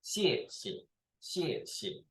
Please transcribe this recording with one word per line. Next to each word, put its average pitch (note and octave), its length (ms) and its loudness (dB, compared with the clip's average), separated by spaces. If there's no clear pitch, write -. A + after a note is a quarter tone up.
Xie - 440 4
xie, - 380 -8
xie - 420 0
xie - 460 -6